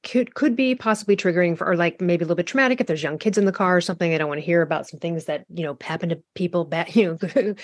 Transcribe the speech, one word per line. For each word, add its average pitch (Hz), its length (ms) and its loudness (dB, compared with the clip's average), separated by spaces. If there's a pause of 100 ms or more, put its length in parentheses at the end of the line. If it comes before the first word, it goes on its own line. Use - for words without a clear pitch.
could, - 320 -2
could 262 200 2
be 262 180 2
possibly 214 440 0
triggering 170 400 2
for, - 100 -4
or, 185 80 2
like, 170 240 0
maybe 175 240 0
a - 20 0
little 170 120 0
bit 175 100 -4
traumatic 254 320 2
if - 80 -2
there's 156 160 -2
young 151 140 -4
kids 208 200 0
in 208 60 4
the 190 80 4
car 185 240 2
or 175 60 6
something. 175 280 -2
They 160 80 2
don't 151 120 0
wanna 147 100 -4
hear 170 220 2
about 156 260 -2
some - 140 -16
things 170 240 -4
that, 151 180 -6 (100)
you 165 120 -6
know, 143 160 -8
happen 165 260 -6
to 160 160 -4 (100)
people, 175 300 -2
bad, 160 320 -4
<laughs> - 0 -
you 175 260 4
know, 196 420 0